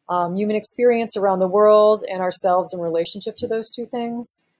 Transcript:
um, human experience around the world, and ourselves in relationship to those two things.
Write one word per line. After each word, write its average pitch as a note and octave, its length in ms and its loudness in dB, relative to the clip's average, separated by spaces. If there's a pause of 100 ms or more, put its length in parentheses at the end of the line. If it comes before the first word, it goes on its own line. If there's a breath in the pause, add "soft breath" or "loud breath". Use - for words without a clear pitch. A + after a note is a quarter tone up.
um, F3 260 -2
human G#3 200 -2
experience A#3 600 0
around F#3+ 240 0
the F#3 80 2
world, G#3+ 600 6
and F#3 120 -4
ourselves F3+ 520 0
in F3+ 60 -8
relationship E3+ 580 -4
to A#3+ 100 -8
those A3 220 -6
two A#3+ 160 -10
things. A#3 640 -8 (120)